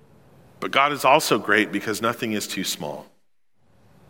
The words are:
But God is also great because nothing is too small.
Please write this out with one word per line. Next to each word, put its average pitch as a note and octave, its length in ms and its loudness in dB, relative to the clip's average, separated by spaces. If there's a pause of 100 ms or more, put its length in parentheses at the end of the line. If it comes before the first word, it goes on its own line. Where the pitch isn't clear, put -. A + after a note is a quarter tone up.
(600)
But F#2+ 120 -6
God C#3 200 2
is C#3 140 -6
also C#3 340 6
great G2+ 340 2
because G2+ 280 -4
nothing A#2 320 -4
is G2+ 140 -4
too - 160 -8
small. D2 420 -8 (1040)